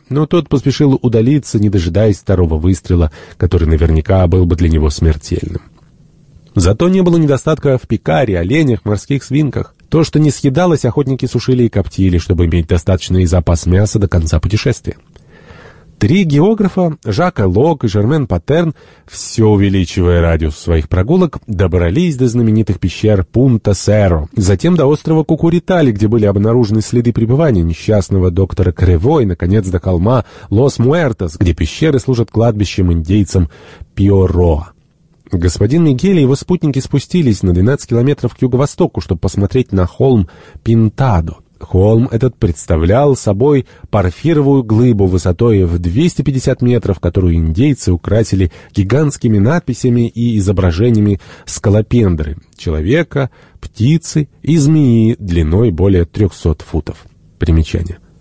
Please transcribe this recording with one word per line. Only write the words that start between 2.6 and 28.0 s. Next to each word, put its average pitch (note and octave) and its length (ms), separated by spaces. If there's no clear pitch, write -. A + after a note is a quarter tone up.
который E2+ 300
наверняка D#2+ 600
был F2+ 180
бы F2 100
для E2 140
него D#2 200
смертельным. E2 720
Зато G#2 320
не F#3 140
было F3 160
недостатка C#3+ 600
в - 100
пикаре, A2+ 520
оленях, A#2+ 460
морских G#2+ 380
свинках. B2+ 520
То, D#3+ 140
что - 160
не D3+ 120
съедалось, D#3 540
охотники C3 400
сушили B2 380
и A2 60
коптили, F#2+ 480
чтобы E2+ 280
иметь E2 220
достаточный F#2 580
запас F2 400
мяса G2 340
до G2 80
конца E2 320
путешествия. - 580
Три E3+ 280
географа, F3+ 800
Жак C3+ 340
Элок A#2+ 460
и - 20
Жермен G#2+ 400
Патерн, D3 480
всё - 400
увеличивая F#2+ 720
радиус D#2+ 380
своих D#2+ 320
прогулок, C#3+ 480
добрались F#2+ 680
до B2+ 100
знаменитых A2 520
пещер F#2+ 440
Пунта-Серо, G#2 1120
затем G2+ 400
до D#3 100
острова D#3 380
Кукуритали, E3 720
где G#2 160
были A2 160
обнаружены G#2+ 560
следы A#2+ 320
пребывания A#2 480
несчастного F#2 720